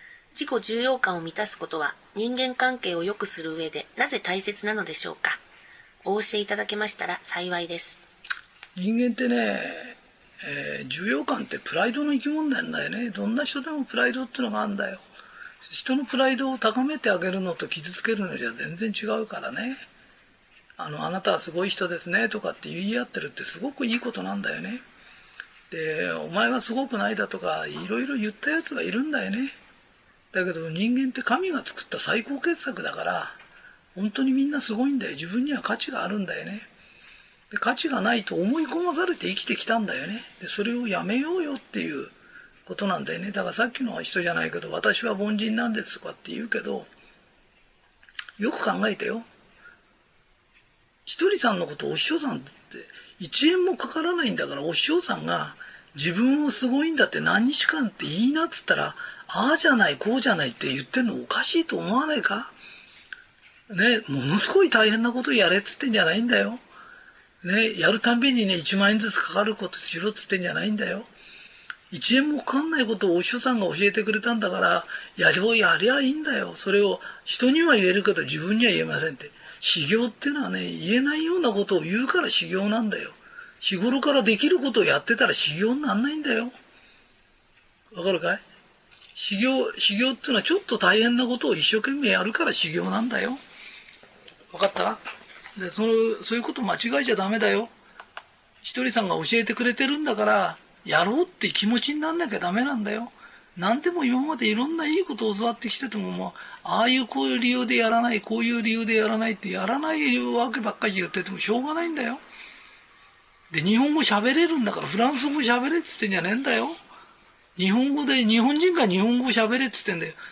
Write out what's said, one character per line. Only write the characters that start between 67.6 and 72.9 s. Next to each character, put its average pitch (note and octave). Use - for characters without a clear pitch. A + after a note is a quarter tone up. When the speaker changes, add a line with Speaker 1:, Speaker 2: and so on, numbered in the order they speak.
Speaker 2:
や D#3+
る G#3+
た A#3+
ん A#3+
び C4
に A#3
ね、 F#3+
一 E3+
万 G3+
円 G#3+
ず G#3+
つ -
か -
か G3+
る G#3+
こ F#3
と -
し -
ろ F#3
っ G#3+
つ -
っ -
て G3
ん F3+
じ F3
ゃ -
な D#3+
い G#3+
ん G#3+
だ G3
よ。 G3
一 F3+
円 D4
も C4+
か -
か C4+
ん D#4+
な D#4
い A#3+
こ G#3+